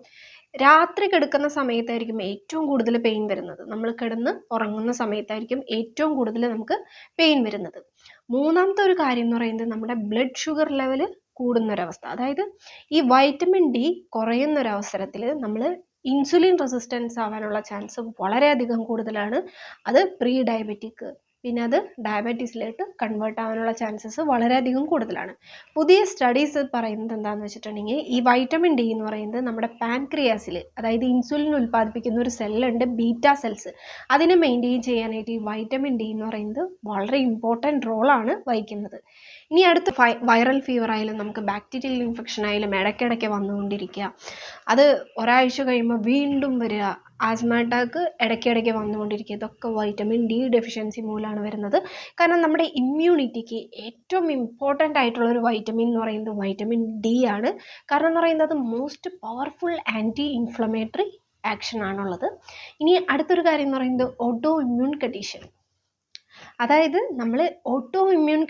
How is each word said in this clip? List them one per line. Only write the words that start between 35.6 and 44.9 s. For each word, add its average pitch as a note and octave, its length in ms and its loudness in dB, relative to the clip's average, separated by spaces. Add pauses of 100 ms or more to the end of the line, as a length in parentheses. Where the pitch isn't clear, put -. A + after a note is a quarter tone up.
ഡി A3 60 -2
എന്ന് G#3+ 220 -6
പറയുന്നത് G#3+ 380 -6 (280)
വളരെ G#3 260 -2
ഇമ്പോർട്ടന്റ് A#3 720 0
റോളാണ് A#3+ 640 2
വഹിക്കുന്നത്. G#3 500 -6 (520)
ഇനി E4+ 100 6
അടുത്ത F4 360 6
ഫൈ-, A#3+ 320 4
വൈറൽ B3 300 6
ഫീവർ A#3+ 320 0
ആയാലും G#3+ 260 -2
നമുക്ക് G#3 220 -6
ബാക്ടീരിയൽ B3 640 -4
ഇൻഫെക്ഷൻ A#3 420 -4
ആയാലും G#3 340 0
ഇടയ്ക്കിടയ്ക്ക് A3+ 460 0
വന്നുകൊണ്ടിരിക്കുക, G3+ 880 -4 (540)
അത് C#4 380 6 (120)